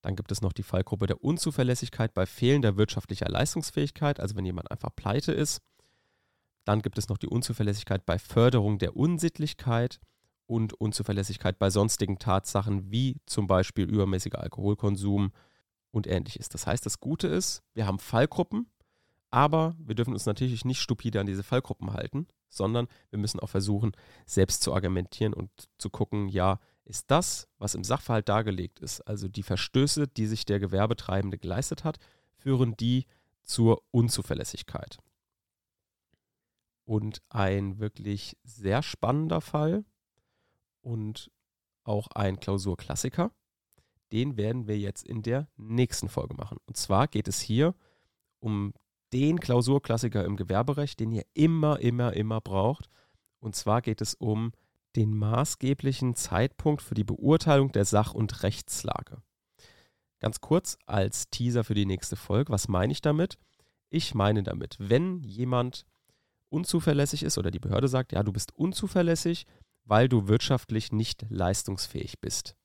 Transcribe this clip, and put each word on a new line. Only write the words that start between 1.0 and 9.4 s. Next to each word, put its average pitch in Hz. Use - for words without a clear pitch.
der -
Unzuverlässigkeit 127
bei 92
fehlender 120
wirtschaftlicher -
Leistungsfähigkeit, 143
also 101
wenn 95
jemand 90
einfach -
pleite 135
ist. -
Dann 104
gibt -
es -
noch 98
die -
Unzuverlässigkeit 104
bei 85
Förderung 117
der 92
Unsittlichkeit 151